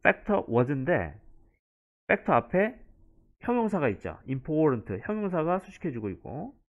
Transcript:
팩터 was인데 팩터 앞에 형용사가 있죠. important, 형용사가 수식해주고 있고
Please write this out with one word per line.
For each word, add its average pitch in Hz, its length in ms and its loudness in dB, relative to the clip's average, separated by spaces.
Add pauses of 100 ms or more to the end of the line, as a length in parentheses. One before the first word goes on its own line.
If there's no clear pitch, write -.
팩터 - 460 2
was인데 127 720 0 (880)
팩터 196 240 2
앞에 185 480 2 (600)
형용사가 214 500 0
있죠. 92 280 -8 (100)
important, 131 760 0
형용사가 185 560 -2
수식해주고 120 500 -8
있고 143 480 -12 (120)